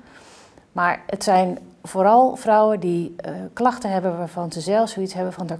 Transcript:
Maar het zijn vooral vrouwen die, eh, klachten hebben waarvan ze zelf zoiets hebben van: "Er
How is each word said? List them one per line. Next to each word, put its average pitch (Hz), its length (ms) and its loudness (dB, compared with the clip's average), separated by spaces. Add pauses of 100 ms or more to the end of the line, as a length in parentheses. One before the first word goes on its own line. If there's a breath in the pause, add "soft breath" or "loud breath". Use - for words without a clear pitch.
(720 loud breath)
Maar 175 360 0
het 196 160 -6
zijn 185 340 2 (260)
vooral 226 520 4
vrouwen 214 440 2
die, 170 380 -2
eh, - 160 -10 (200)
klachten 240 380 -2
hebben 185 260 -2
waarvan 170 340 -8
ze 165 100 -10
zelf 208 280 0
zoiets 190 240 -6
hebben 185 200 -6
van: 175 160 -10
"Er 170 100 -8